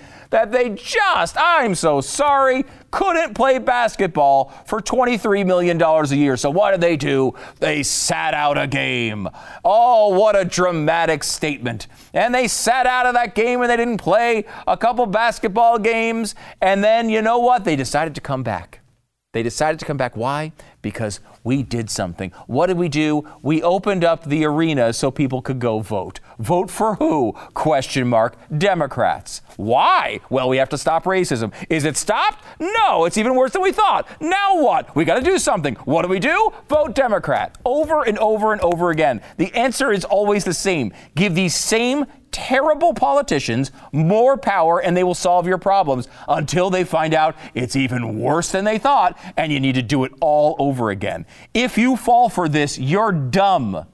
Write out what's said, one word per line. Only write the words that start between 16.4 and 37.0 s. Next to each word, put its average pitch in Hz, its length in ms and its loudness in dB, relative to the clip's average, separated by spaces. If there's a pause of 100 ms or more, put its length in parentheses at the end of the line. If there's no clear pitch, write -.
And 196 240 2
then, 226 260 2
you 220 120 0
know 233 160 2
what? 240 260 2
They 160 140 0
decided 147 380 -2
to - 60 -14
come 131 220 -6
back. 95 380 -8 (500)
They 117 120 -2
decided 151 360 -2
to - 60 -14
come 147 120 -6
back. 127 180 -4
Why? 147 380 -6 (280)
Because 107 380 -6 (240)
we 135 180 -2
did 117 280 -6
something. 92 420 -8 (160)
What 147 200 0
did 185 100 0
we 175 100 0
do? 151 400 -2 (140)
We 151 200 0
opened 185 440 0
up 165 180 0
the 151 220 0
arena 147 480 2
so 135 180 -2
people 131 300 -2
could 131 180 -6
go 113 200 0
vote. 95 420 -6 (180)
Vote 175 320 -2
for 214 240 -2
who? 151 380 0 (200)
Question 135 540 0
mark. 117 300 2 (200)
Democrats. 143 840 -2 (160)
Why? 127 720 0
Well, 127 180 0
we 131 100 2
have 131 120 2
to 147 80 -6
stop 160 260 -2
racism. 156 480 -2 (180)
Is 160 140 0
it 147 140 -2
stopped? 311 480 -2 (160)
No, 370 420 2
it's 175 140 -2
even 240 180 2
worse 254 160 2
than 370 100 -2
we 370 120 0
thought. 381 340 0 (140)
Now 381 340 0
what? 226 400 0
We 156 80 2
gotta 185 180 2
do 359 160 2
something. 151 460 -2
What 165 200 0
do 180 40 -2
we 190 120 0
do? 370 340 0 (160)
Vote 302 260 0
Democrat. 156 720 0